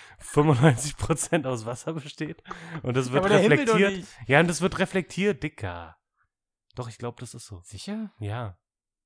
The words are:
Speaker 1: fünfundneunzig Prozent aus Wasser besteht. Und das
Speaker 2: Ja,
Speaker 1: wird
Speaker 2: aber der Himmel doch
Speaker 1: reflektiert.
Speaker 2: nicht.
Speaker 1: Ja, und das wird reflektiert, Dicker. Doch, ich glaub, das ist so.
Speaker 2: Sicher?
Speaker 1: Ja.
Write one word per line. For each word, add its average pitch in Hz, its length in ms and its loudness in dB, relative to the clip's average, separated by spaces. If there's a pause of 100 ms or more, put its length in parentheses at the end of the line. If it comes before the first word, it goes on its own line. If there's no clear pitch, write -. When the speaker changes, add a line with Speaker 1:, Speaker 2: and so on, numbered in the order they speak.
(180)
Speaker 1:
fünfundneunzig 143 800 2
Prozent - 480 -2
aus 123 200 -4
Wasser 123 280 -8
besteht. 151 480 -10 (420)
Und 123 120 -2
das 127 120 0
Speaker 2:
Ja, 123 60 -8
Speaker 1:
wird 180 120 2
Speaker 2:
aber 196 80 4
der 208 60 8
Himmel 233 260 6
doch 226 80 4
Speaker 1:
reflektiert. 196 240 4 (220)
Speaker 2:
nicht. - 100 -8
Speaker 1:
Ja, 139 100 8
und 170 80 6
das 170 140 -2
wird - 180 0
reflektiert, 185 640 -2
Dicker. 87 540 -8 (800)
Doch, 123 120 -10
ich 113 100 -16
glaub, 120 220 -10
das 123 140 -14
ist 123 140 -18
so. 92 160 -16
Speaker 2:
Sicher? 208 560 -10
Speaker 1:
Ja. 107 380 -8 (480)